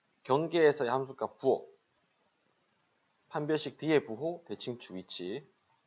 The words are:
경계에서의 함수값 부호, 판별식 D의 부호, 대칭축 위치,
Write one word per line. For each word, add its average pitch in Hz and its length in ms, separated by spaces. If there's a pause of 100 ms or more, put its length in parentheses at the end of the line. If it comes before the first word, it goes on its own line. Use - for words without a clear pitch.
(240)
경계에서의 147 680
함수값 131 480
부호, 127 300 (1600)
판별식 147 480
D의 151 280
부호, 110 420
대칭축 110 480
위치, 95 520 (400)